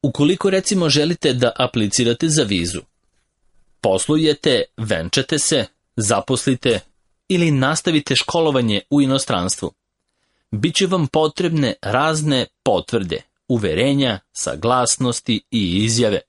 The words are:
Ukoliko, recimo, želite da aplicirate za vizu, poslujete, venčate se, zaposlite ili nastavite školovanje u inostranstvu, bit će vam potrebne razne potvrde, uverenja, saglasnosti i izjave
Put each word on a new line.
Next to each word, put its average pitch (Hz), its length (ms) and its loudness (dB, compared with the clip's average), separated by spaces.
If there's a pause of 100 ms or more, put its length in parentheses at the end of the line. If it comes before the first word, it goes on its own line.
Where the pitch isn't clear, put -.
Ukoliko, 160 440 2
recimo, 190 400 0
želite 151 440 0
da 123 220 2
aplicirate 120 720 0
za 151 140 2
vizu, 87 380 -2 (1000)
poslujete, 139 840 2 (140)
venčate 107 640 -2
se, 110 260 0 (300)
zaposlite 120 840 0 (500)
ili 170 220 2
nastavite 147 640 0
školovanje 131 760 0
u 143 120 4
inostranstvu, 104 720 -2 (800)
bit 120 240 -2
će 196 120 2
vam 175 200 0
potrebne 156 760 0
razne 147 640 0 (180)
potvrde, 95 580 0 (260)
uverenja, 117 720 0 (120)
saglasnosti 120 1080 -2 (100)
i 101 320 0
izjave 113 460 0